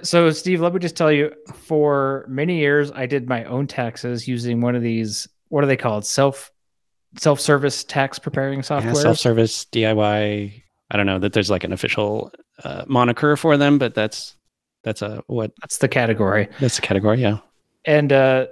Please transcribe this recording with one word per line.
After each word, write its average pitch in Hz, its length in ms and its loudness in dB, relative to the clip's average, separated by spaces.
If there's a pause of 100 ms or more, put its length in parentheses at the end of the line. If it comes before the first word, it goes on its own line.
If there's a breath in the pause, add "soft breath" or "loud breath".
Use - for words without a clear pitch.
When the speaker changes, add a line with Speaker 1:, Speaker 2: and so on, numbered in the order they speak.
Speaker 1:
So, 170 280 4
Steve, 170 320 -2
let 175 100 0
me 185 80 -2
just 170 160 -6
tell 156 160 4
you, 147 180 2 (240)
for 139 720 0
many 151 300 -2
years, 147 340 2
I 135 120 -8
did 127 240 -2
my 117 160 -2
own 135 220 -4
taxes 120 600 -6
using 120 360 -2
one 123 120 0
of 123 60 0
these, 113 480 -4 (200)
what 147 140 0
are 143 40 2
they 135 100 2
called? 107 300 -4
Self, - 440 0 (680)
self-service 143 640 2
tax - 340 -4
preparing 135 420 -4
Speaker 2:
Yeah, - 20 -4
Speaker 1:
software? 123 320 -2
Speaker 2:
self-service, 113 720 2
D 113 180 -2
I 110 80 2
Y. 104 720 -2 (300)
I 107 40 -2
don't 101 100 2
know 95 120 0
that 98 160 -2
there's, 101 160 0
like, 92 140 0
an 87 80 -4
official, 104 600 -4 (320)
uh, - 220 -10
moniker 123 500 2
for 151 220 4
them, 143 200 4
but 123 160 -2
that's, - 420 -6 (480)
that's 110 180 -6
a, 104 240 -10
what 113 340 -4
Speaker 1:
That's - 180 -10
the 135 100 2
category. 107 600 2 (120)
Speaker 2:
That's 127 160 0
the - 60 -6
category, 104 380 2
yeah. 107 180 0 (460)
Speaker 1:
And, 151 280 4
uh, 131 400 4